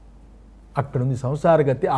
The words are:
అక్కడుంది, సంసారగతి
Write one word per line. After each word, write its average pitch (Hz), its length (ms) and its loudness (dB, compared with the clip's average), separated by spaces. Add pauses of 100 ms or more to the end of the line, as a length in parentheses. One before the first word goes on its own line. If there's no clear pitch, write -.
(800)
అక్కడుంది, 127 360 -2 (100)
సంసారగతి 147 600 2 (100)